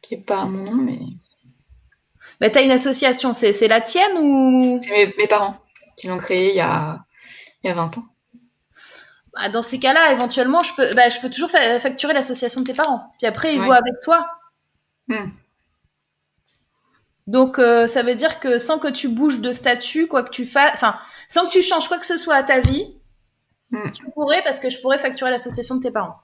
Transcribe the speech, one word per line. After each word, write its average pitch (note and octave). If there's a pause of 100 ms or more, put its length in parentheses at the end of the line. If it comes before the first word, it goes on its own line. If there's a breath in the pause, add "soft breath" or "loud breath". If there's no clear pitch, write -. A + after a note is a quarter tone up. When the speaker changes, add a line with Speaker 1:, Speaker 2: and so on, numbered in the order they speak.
Speaker 1:
qui -
est -
pas G3
à F#3+
mon F#3+
nom, A3+
mais - (1400 loud breath)
Speaker 2:
Bah, G#3+
t'as C4
une C4+
association, B3+
c'est, G#3+
c'est G#3
la A3+
tienne F#4
ou ? C4
Speaker 1:
C'est -
mes, G3+
mes G#3
parents G#3 (360)
qui -
l'ont F3+
créée F#3
il G3
y F3+
a, D#3+ (640 loud breath)
il G3
y -
a F3
vingt E3
ans. A#3 (1300 loud breath)
Speaker 2:
Bah, G3+
dans A3+
ces B3+
cas-là, D4
éventuellement, B3+
je -
peux, B3+
bah, B3
je A#3+
peux B3+
toujours D4+
fa-, A#3+
facturer C#4
l'association C4
de B3+
tes B3+
parents. C#4
Puis -
après, C4
ils C#4
Speaker 1:
Ouais. -
Speaker 2:
voient B3+
avec B3
toi. E4 (840)
Speaker 1:
Hmm. G#3+ (2000)
Speaker 2:
Donc, B3+
euh, A#3
ça A#3+
veut A#3+
dire D#4
que B3
sans D4+
que D#4
tu C4
bouges B3
de B3
statut, B3
quoi C#4
que B3
tu B3
fasses, C#4+
enfin, - (300 loud breath)
sans F4
que E4+
tu F#4
changes F4
quoi F4
que -
ce E4+
soit D#4+
à C4+
ta C4
vie, C4+ (760)
Speaker 1:
Hmm. -
Speaker 2:
tu -
pourrais, D4+
parce C4+
que B3+
je B3+
pourrais C4
facturer C4
l'association B3
de B3+
tes B3
parents. G3